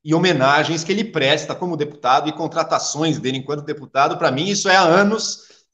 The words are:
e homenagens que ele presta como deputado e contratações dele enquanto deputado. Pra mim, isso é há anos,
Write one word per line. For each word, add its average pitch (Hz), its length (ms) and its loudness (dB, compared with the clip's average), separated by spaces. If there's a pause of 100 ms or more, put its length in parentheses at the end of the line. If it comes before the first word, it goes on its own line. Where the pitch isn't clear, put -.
e 156 100 0
homenagens 156 680 2
que 190 100 -4
ele 220 120 -2
presta 147 500 -2
como 175 220 -6
deputado 147 520 0
e 151 40 -4
contratações 156 840 -2
dele 131 200 -4
enquanto 147 260 -8
deputado. 147 520 -2
Pra 151 140 0
mim, 151 180 -2
isso 202 200 -2
é 185 80 6
há 190 60 6
anos, 202 920 0